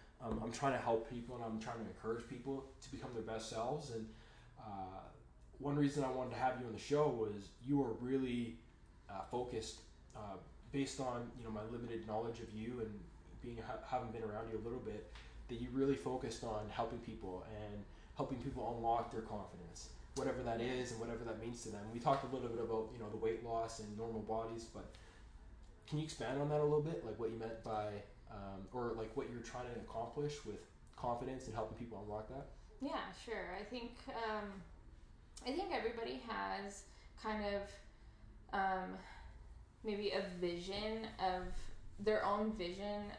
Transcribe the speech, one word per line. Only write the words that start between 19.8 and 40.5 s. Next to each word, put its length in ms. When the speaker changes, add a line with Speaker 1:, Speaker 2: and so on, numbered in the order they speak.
Speaker 1:
whatever 280
that 180
is 300
and 80
whatever 240
that 180
means 220
to 60
them. 120
We 60
talked 240
a 120
little 140
bit 140
about, 300
you 60
know, 100
the 80
weight 260
loss 360
and 180
normal 240
bodies, 440
but 200
can 100
you 80
expand 360
on 80
that 100
a 40
little 180
bit? 240
Like, 140
what 120
you 60
meant 260
by, 240
um, 400
or, 260
like, 200
what 140
you're 100
trying 320
to 80
accomplish 640
with 140
confidence 520
and 80
helping 220
people 280
unlock 240
that? 180
Speaker 2:
Yeah, 180
sure. 340
I 40
think, 280
um, 360
I 60
think 220
everybody 560
has 540
kind 220
of, 1160
um, 300
maybe 280
a 120
vision 680